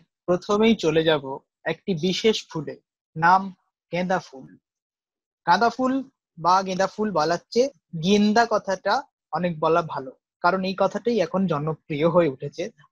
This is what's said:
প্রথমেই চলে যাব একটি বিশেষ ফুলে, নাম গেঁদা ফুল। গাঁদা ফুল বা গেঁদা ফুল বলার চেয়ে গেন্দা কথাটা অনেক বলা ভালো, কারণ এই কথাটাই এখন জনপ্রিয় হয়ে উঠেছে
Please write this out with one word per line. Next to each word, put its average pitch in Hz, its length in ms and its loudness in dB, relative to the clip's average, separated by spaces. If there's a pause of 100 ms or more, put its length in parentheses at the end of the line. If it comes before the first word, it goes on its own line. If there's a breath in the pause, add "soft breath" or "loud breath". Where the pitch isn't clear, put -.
(260)
প্রথমেই 208 500 2
চলে 160 280 2
যাব 139 360 -2 (260)
একটি 165 280 -4
বিশেষ 185 560 0
ফুলে, 139 320 -10 (340)
নাম 185 400 2 (360)
গেঁদা 180 280 -2
ফুল। 131 380 -20 (920)
গাঁদা 202 220 4
ফুল 262 400 -2 (280)
বা 180 240 2
গেঁদা 190 260 -2
ফুল 208 240 -6
বলার 165 260 0 (120)
চেয়ে 254 200 2 (340)
গেন্দা 208 460 4
কথাটা 202 540 -2 (280)
অনেক 165 280 -4
বলা 165 220 2
ভালো, 147 300 -8 (300)
কারণ 185 220 0
এই 190 160 -4
কথাটাই 208 400 0
এখন 185 280 0
জনপ্রিয় 156 600 -2
হয়ে 165 200 2
উঠেছে 147 400 -8 (220 soft breath)